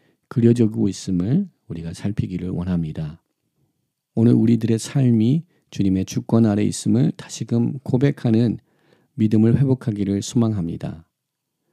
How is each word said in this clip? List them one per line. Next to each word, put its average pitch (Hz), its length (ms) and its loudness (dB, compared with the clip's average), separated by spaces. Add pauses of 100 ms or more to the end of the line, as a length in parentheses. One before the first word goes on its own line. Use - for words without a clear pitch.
(280)
그려지고 113 600 4
있음을 98 600 -2 (200)
우리가 85 260 -10
살피기를 92 560 -8
원합니다. 85 720 -6 (920)
오늘 120 200 4
우리들의 113 440 2
삶이 127 640 2 (260)
주님의 95 340 0
주권 - 420 0
아래 104 160 2
있음을 107 500 0
다시금 120 680 -6
고백하는 120 800 0 (560)
믿음을 113 440 4
회복하기를 104 640 0
소망합니다. 85 880 -4 (640)